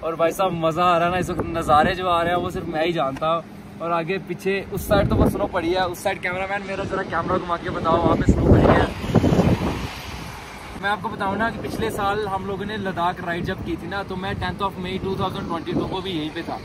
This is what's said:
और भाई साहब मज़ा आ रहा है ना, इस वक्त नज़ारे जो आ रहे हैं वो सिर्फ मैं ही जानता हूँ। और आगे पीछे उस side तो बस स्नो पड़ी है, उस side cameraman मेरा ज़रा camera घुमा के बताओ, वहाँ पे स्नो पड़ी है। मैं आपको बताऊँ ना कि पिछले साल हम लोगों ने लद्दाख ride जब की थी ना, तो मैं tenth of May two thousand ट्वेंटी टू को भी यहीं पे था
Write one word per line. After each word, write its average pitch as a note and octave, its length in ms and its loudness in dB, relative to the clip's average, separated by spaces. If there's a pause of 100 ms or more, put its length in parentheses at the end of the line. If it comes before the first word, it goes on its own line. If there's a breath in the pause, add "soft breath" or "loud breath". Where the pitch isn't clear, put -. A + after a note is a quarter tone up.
और E3 120 -2
भाई E3 160 4
साहब F#3+ 200 2 (140)
मज़ा D#3+ 180 2
आ F3 140 6
रहा E3+ 80 4
है F3 60 2
ना, F#3 60 0
इस E3 120 0
वक्त D#3+ 160 -4
नज़ारे E3 500 4
जो F#3 120 -2
आ E3+ 140 4
रहे E3+ 120 2
हैं F3 80 2
वो F3+ 80 -2
सिर्फ E3+ 180 -6
मैं D#3+ 180 0
ही F3 80 0
जानता C#3 340 -2
हूँ। E3 160 0 (380)
और E3 100 -2
आगे E3+ 260 -2
पीछे F#3+ 560 -4
उस F#3+ 140 -6
side G3+ 220 4
तो - 60 2
बस - 160 6
स्नो G3 160 -2
पड़ी F3 260 0
है, F#3 140 2
उस F3 160 -6
side F#3 180 -2
cameraman F#3+ 460 -4
मेरा F#3+ 160 -4
ज़रा F#3+ 200 -2
camera F3 340 0
घुमा F3 200 -2
के E3 120 -6
बताओ, E3+ 280 2
वहाँ E3+ 180 4
पे - 160 4
स्नो - 140 4
पड़ी - 160 10
है। - 240 6 (2000)
मैं G3 60 0
आपको G#3 200 -2
बताऊँ G3 280 -2
ना A3+ 140 2
कि A3+ 60 -8
पिछले A3 320 -4
साल G#3 380 -2
हम F#3+ 180 -4
लोगों G3 200 -4
ने G#3+ 120 -6
लद्दाख F3 480 -2
ride E3+ 200 -2
जब F#3 200 -4
की - 100 -4
थी E3+ 120 -8
ना, G3 160 -4
तो F#3+ 120 -8
मैं F#3+ 200 -4
tenth F#3 340 -4
of F#3+ 160 -12
May F#3 180 -6
two F#3+ 160 -2
thousand F#3+ 280 -4
ट्वेंटी E3+ 260 -6
टू E3+ 140 0
को F#3 140 -4
भी F#3 100 -6
यहीं D#3 180 -4
पे D#3+ 120 -8
था C#3 240 -8